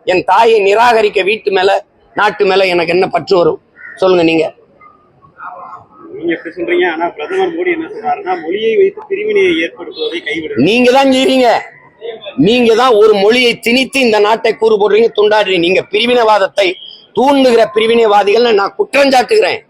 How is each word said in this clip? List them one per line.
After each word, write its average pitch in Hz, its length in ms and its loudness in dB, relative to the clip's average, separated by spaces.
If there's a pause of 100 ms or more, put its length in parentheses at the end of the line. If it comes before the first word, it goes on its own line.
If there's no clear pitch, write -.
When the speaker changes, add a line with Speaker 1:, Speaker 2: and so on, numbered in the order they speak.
Speaker 1:
என் 180 200 -2
தாயை 226 420 2
நிராகரிக்க 214 640 2
வீட்டு 214 280 -4
மேல, 190 120 2 (460)
நாட்டு 208 340 0
மேல 190 240 2
எனக்கு 170 220 -2
என்ன 185 180 0
பற்று 170 260 0
வரும்? 156 200 0 (420)
சொல்லுங்க 185 280 2
நீங்க. 160 160 0 (1700)
Speaker 2:
நீங்க 170 200 -6
எப்படி 160 200 -16
சொல்றீங்க? 175 380 -2
ஆனா 165 120 -4 (100)
பிரதமர் 359 400 -4
மோடி 359 200 -4
என்ன 320 180 -8
சொல்றாருன்னா, 392 400 -6 (100)
மொழியை 427 360 -4
வைத்து - 280 0
பிரிவினையை 196 460 -2 (100)
ஏற்படுத்துவதை 165 640 -10
கைவிடுங்க. 156 440 -4
Speaker 1:
நீங்க 247 280 2
தான் 269 180 2
செய்றீங்க. 262 320 2 (1000)
நீங்க 233 280 2
தான் 240 280 2
ஒரு 220 120 6
மொழியை 233 380 2 (140)
திணித்து 254 400 -2
இந்த 214 180 2
நாட்டை 220 320 0
கூறு 220 240 2
போடுறீங்க, 208 280 2 (100)
துண்டாடுறீங்க. 208 480 0
நீங்க 180 140 0 (120)
பிரிவினைவாதத்தை 214 720 0 (500)
தூண்டுகிற 254 460 2 (120)
பிரிவினைவாதிகள் 220 840 2
நான் 196 200 -2
குற்றம் 269 360 0
சாட்டுகிறேன் 214 560 0